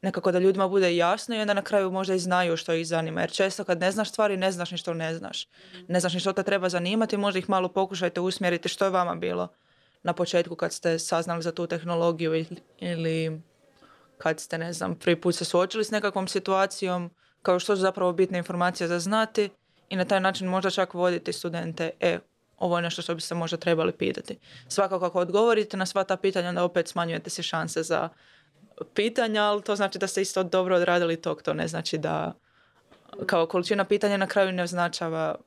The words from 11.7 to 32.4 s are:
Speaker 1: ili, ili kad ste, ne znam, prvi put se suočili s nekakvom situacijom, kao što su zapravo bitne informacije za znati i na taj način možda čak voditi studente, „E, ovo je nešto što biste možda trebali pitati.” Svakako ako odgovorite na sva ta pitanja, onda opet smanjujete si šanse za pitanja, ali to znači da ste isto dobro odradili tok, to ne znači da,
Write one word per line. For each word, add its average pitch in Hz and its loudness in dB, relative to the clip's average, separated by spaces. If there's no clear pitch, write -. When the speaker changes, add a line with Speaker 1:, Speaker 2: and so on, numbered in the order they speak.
Speaker 1:
ili, 160 0
ili 160 -2
kad 156 -2
ste, - -8
ne 170 -6
znam, 165 -4
prvi 170 2
put 175 2
se - -4
suočili 185 2
s 214 -8
nekakvom 202 0
situacijom, 190 0
kao 196 4
što 214 2
su 185 2
zapravo 185 2
bitne 185 2
informacije 180 0
za 175 0
znati 208 0
i 190 -4
na 185 2
taj 190 2
način 185 0
možda 185 0
čak 185 -2
voditi 175 0
studente, 165 -4
„E, 170 4
ovo 175 0
je 170 0
nešto 170 -4
što 170 -4
biste 165 -8
možda 165 -4
trebali 170 2
pitati.” - -4
Svakako 190 0
ako 175 0
odgovorite 214 2
na 190 0
sva 190 0
ta 185 0
pitanja, 190 0
onda 175 0
opet 180 2
smanjujete 170 -4
si 175 -8
šanse 160 -2
za 160 0
pitanja, 220 2
ali 208 2
to 202 0
znači 196 -2
da 196 0
ste 190 0
isto 190 0
dobro 185 2
odradili 175 4
tok, 160 -4
to 156 0
ne 165 -2
znači 165 -4
da, 160 -2